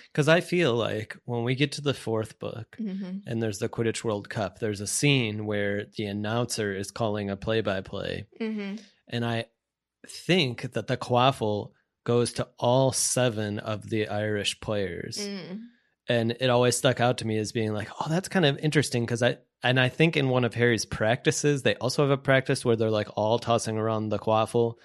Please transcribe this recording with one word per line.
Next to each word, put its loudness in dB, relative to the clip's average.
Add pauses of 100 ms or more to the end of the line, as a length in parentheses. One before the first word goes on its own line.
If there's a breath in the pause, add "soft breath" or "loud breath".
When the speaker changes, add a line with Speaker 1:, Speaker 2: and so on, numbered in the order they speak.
(140)
Speaker 1:
'Cause 2
I 6
feel 2
like -2
when -4
we 0
get 0
to -10
the 0
fourth -4
book -12
Speaker 2:
Mm-hmm. -8 (100)
Speaker 1:
and -2
there's -2
the -2
Quidditch -2
World -4
Cup, -6
there's -4
a -6
scene 2
where -2 (120)
the -4
announcer -2
is -6
calling -4
a -4
play-by-play. -4 (140)
Speaker 2:
Mm-hmm. -6 (340 loud breath)
Speaker 1:
And -4
I -2 (640)
think -2
that -4
the 0
quaffle 2 (340)
goes 2
to -6 (100)
all 4
seven 0
of -8
the 0
Irish -2
players. -4
Speaker 2:
Mm. -10 (440 loud breath)
Speaker 1:
And 0
it 2
always 4
stuck 2
out 4
to -6
me 0
as -4
being 0
like, -6 (100)
"Oh, -4
that's -2
kind 4
of 2
interesting," 0
'cause 0
I, 2 (240)
and 4
I 4
think 2
in 2
one 4
of -2
Harry's 2
practices, 0
they 4
also 0
have 4
a 4
practice 2
where 4
they're, 2
like, 0
all 2
tossing 0
around -2
the 0
quaffle. 2